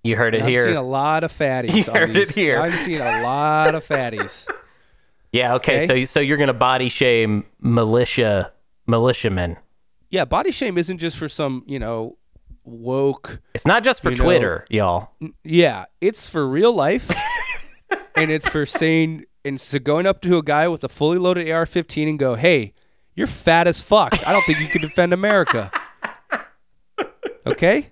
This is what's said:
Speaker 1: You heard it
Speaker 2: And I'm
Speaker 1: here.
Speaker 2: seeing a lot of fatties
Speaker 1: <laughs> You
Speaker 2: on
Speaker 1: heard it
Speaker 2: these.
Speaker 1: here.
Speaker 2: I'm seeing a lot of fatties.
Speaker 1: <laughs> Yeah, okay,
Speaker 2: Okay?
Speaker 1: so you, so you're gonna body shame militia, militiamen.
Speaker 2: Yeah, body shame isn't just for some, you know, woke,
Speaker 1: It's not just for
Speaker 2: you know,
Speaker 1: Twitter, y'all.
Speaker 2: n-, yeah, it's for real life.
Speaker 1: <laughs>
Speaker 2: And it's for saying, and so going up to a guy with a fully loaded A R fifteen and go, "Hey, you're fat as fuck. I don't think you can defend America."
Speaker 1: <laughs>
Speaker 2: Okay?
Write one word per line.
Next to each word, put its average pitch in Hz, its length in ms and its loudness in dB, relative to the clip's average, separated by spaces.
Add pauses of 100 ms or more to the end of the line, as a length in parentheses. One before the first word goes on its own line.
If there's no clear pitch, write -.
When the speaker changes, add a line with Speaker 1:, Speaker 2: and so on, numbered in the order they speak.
Speaker 1:
You 117 140 0
heard 113 180 2
it 110 40 2
Speaker 2:
And 110 80 0
I'm 127 60 2
Speaker 1:
here. 123 120 4
Speaker 2:
seeing - 120 2
a 135 60 -2
lot 143 400 0
of 160 80 -6
fatties 131 420 -2
Speaker 1:
<laughs> 202 120 4
You - 80 -8
Speaker 2:
on 220 40 0
Speaker 1:
heard 165 120 2
it 113 40 -4
Speaker 2:
these. 180 220 0
Speaker 1:
here. 151 240 2
Speaker 2:
I'm 170 140 0
seeing 160 280 -4
a 120 220 -2
lot 151 500 2
of 156 140 -6
fatties. 123 680 -6
Speaker 1:
<laughs> - 60 -20 (720)
Yeah, 120 220 2
okay, 139 220 0
Speaker 2:
Okay? 160 100 0
Speaker 1:
so 131 60 2
you, 127 140 2
so - 120 -2
you're 147 160 2
gonna 139 180 2
body 127 360 2
shame 113 560 2 (160)
militia, 117 880 2 (340)
militiamen. 113 680 0 (540)
Speaker 2:
Yeah, 180 160 0
body 240 260 -2
shame 208 260 -4
isn't 175 200 -4
just 160 180 -6
for 151 140 -8
some, 131 380 -6
you 139 120 -8
know, 113 380 -8 (480)
woke, 127 760 -4 (140)
Speaker 1:
It's - 120 -10
not 214 200 6
just 262 160 2
for - 80 0
Speaker 2:
you 123 80 -2
know, 123 80 2
Speaker 1:
Twitter, 113 440 2
y'all. 95 420 0 (100)
Speaker 2:
n-, 151 100 -12 (140)
yeah, 156 400 2 (160)
it's 208 260 -2
for 151 180 -2
real 180 280 2
life. 180 420 0
Speaker 1:
<laughs> 831 60 -6 (960)
Speaker 2:
And 226 120 0
it's 156 180 -2
for 147 180 0
saying, 160 580 0 (220)
and 139 140 -6
so 139 200 -6
going 147 260 0
up 196 180 0
to 175 140 2
a 156 60 0
guy 151 240 2
with 165 160 -4
a 131 60 -6
fully 160 280 0
loaded 180 300 0
A 160 60 -2
R 165 120 0
fifteen 156 440 -2
and 151 100 -4
go, 127 160 0
"Hey, 131 380 2 (420)
you're 311 100 -2
fat 170 420 2
as 165 120 0
fuck. 208 340 4 (140)
I 170 60 2
don't 202 100 4
think 151 160 0
you 151 80 -2
can - 140 -2
defend 175 320 0
America." 185 580 0 (580)
Speaker 1:
<laughs> - 640 -12 (540)
Speaker 2:
Okay? 220 460 0